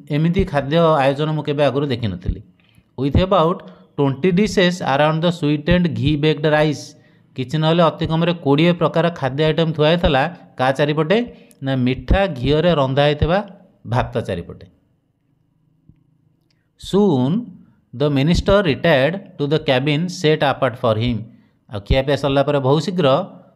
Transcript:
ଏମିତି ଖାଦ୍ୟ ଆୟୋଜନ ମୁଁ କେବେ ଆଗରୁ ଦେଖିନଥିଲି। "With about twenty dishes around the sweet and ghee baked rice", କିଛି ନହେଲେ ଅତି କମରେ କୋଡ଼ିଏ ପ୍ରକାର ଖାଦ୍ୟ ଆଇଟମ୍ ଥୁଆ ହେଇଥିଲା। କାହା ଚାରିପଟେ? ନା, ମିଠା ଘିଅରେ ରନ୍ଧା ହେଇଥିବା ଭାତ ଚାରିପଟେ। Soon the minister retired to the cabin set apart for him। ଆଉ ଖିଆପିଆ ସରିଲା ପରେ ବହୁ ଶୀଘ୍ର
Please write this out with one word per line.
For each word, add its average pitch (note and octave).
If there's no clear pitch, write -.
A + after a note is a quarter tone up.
ଏମିତି E3
ଖାଦ୍ୟ C#3+
ଆୟୋଜନ C#3+
ମୁଁ D3+
କେବେ D3
ଆଗରୁ C#3
ଦେଖିନଥିଲି। G#2
"With C#3
about F#3
twenty C#3
dishes F3+
around D3+
the F3
sweet D3
and F3+
ghee C3+
baked D#3
rice", D3+
କିଛି B2+
ନହେଲେ D#3+
ଅତି D#3
କମରେ E3
କୋଡ଼ିଏ D#3
ପ୍ରକାର D#3+
ଖାଦ୍ୟ C3+
ଆଇଟମ୍ D#3
ଥୁଆ D3+
ହେଇଥିଲା। D#3+
କାହା C3
ଚାରିପଟେ? D3+
ନା, C3+
ମିଠା C3
ଘିଅରେ D3+
ରନ୍ଧା C3+
ହେଇଥିବା D3+
ଭାତ A#2
ଚାରିପଟେ। -
Soon D#3
the C#3+
minister D#3
retired D3
to D3
the D3
cabin D3
set D#3
apart C3+
for A2+
him। A#2
ଆଉ G#2
ଖିଆପିଆ C3+
ସରିଲା C#3
ପରେ C#3+
ବହୁ C#3+
ଶୀଘ୍ର F3